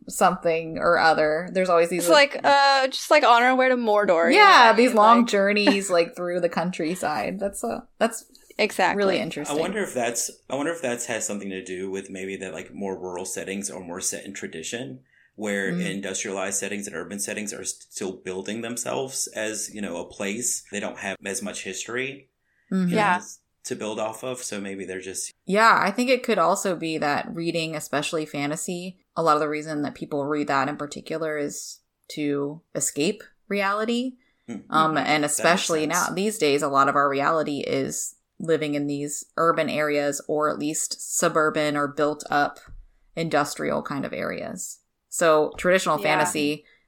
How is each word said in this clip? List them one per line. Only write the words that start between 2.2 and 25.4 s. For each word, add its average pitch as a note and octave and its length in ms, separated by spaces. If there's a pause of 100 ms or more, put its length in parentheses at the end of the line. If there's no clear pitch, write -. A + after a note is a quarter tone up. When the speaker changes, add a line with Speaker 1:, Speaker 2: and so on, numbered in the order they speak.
Speaker 2:
like, C#4+ 240
uh, C#4 420
just, - 240
like, D4+ 140
on A#3 180
our B3+ 120
way B3+ 120
to B3+ 80
Mordor, G#3 560
you F4 80
Speaker 1:
Yeah, E4+ 320
Speaker 2:
know, G3+ 60
Speaker 1:
these B3 140
Speaker 2:
like A3 40
Speaker 1:
long A#3 320
journeys, G3+ 640
like, E3+ 260
through F3 240
the F3 100
countryside. E3+ 920
That's G3 180
so, A#3 220 (180)
that's A#3 240 (340)
Speaker 2:
Exactly. F#3+ 460
Speaker 1:
really F#3 160
interesting. D3 380
Speaker 3:
I - 20
wonder G3 240
if - 100
that's, A#2+ 380 (180)
I B2+ 60
wonder D3 160
if E3 100
that's A#2+ 260
has A2 200
something G2+ 220
to F#2+ 140
do F#2 280
with F#2+ 180
maybe F#2+ 280
that, F#2 160
like, - 200
more F#2+ 240
rural F2+ 280
settings G2 440
are F#2 120
more F2 180
set - 240
in G2 100
tradition, A#2+ 680 (340)
where G2+ 380
Speaker 1:
Mm. F2+ 180
Speaker 3:
industrialized G2 680
settings G2+ 300
and D#2+ 80
urban F2 240
settings G#2 340
are F#2+ 120
still - 480
building F#2+ 480
themselves B2+ 760
as, G#2+ 380
you G#2 80
know, F2 160
a F2+ 80
place. G#2 680
They G2+ 80
don't G2+ 200
have G2 260
as G2 160
much F#2 240
history, B2 640 (400)
Speaker 1:
Mm-hmm. F#3 200
Speaker 3:
you F3 80
Speaker 2:
Yeah. G#3 160
Speaker 3:
know, F3+ 60
s-, - 200 (240)
to - 140
build G#2+ 200
off A2 280
of, B2+ 180
so G#2 160
maybe G2 240
they're F#2 160
just F#2 320 (140)